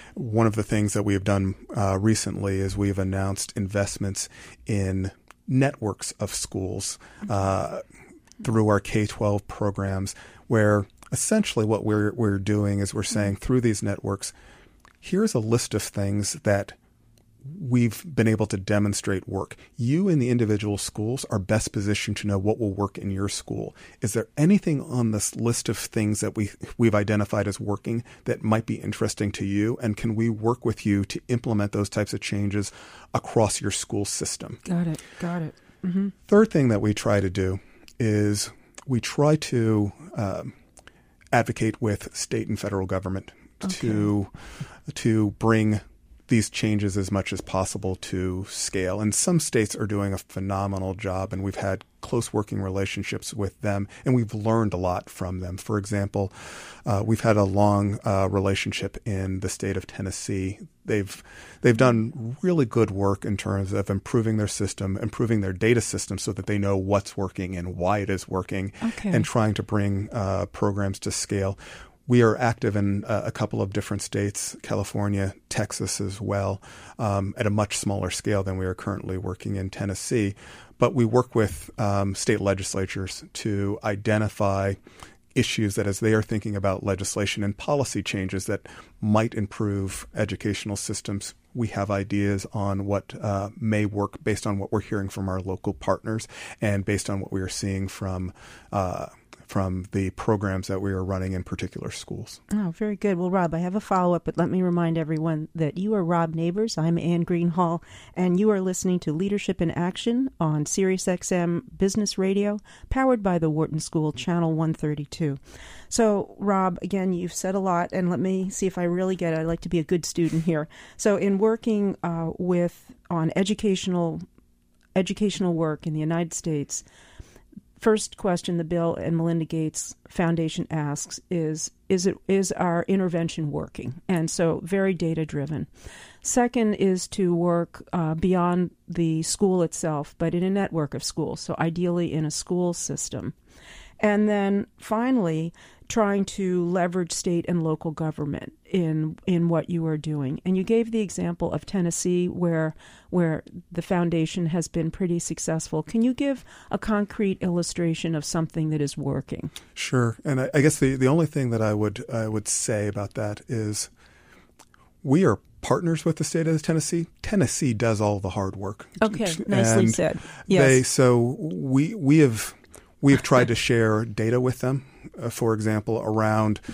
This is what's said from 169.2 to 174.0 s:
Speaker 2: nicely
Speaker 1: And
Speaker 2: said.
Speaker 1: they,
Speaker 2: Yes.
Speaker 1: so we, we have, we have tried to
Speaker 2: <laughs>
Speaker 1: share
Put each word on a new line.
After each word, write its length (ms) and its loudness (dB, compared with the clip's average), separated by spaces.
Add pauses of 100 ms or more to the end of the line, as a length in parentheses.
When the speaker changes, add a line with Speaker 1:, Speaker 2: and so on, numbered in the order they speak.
Speaker 2:
nicely 380 6
Speaker 1:
And 100 6
Speaker 2:
said. 260 0 (280)
Speaker 1:
they, 300 8
Speaker 2:
Yes. 100 4
Speaker 1:
so 500 6
we, 580 0
we 240 6
have, 340 4 (480)
we 100 8
have 100 8
tried 280 6
to 60 2
Speaker 2:
<laughs> 120 0
Speaker 1:
share 380 4